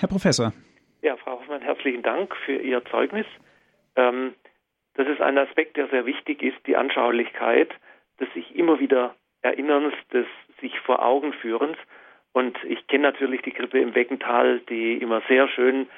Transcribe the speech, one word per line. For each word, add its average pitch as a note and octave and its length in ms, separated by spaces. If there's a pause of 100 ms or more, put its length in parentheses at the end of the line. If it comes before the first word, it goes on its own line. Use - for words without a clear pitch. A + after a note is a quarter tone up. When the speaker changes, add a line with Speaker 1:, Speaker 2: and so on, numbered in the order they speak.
Speaker 1:
Herr F#3 80
Professor. C#3 440 (500)
Speaker 2:
Ja, C#3 140
Frau - 160
Hoffmann, C3 300
herzlichen C3 400
Dank D3+ 420
für C#3 120
Ihr B2+ 300
Zeugnis. C3+ 400 (720)
Ähm, B2+ 380 (600)
das C3+ 140
ist D3 120
ein C#3 180
Aspekt, D#3 380
der C#3 120
sehr B2+ 180
wichtig C#3+ 360
ist, C3 240
die C3+ 100
Anschaulichkeit A#2+ 920 (500)
des C3 140
sich - 200
immer E3 260
wieder B2+ 340 (260)
Erinnerns, C#3+ 540 (180)
des B2 140 (340)
sich - 200
vor - 240
Augen C3+ 280
Führens. B2+ 440 (560)
Und B2+ 320
ich - 220
kenne C#3 180
natürlich C3 380
die - 80
Krippe C3 300
im A#2+ 120
Beckental, B2 760
die A2+ 300
immer A2+ 300
sehr C3 200
schön, C3 500